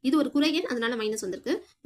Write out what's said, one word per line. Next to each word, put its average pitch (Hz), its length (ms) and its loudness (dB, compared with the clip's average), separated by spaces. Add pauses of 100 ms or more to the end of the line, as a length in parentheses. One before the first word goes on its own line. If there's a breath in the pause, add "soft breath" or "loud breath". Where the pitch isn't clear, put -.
இது 262 160 2
ஒரு 285 140 2
குறை 294 240 2
எண், 349 100 0
அதனால 240 320 -2
மைனஸ் 214 240 -2
வந்திருக்கு. 208 440 -4 (220 loud breath)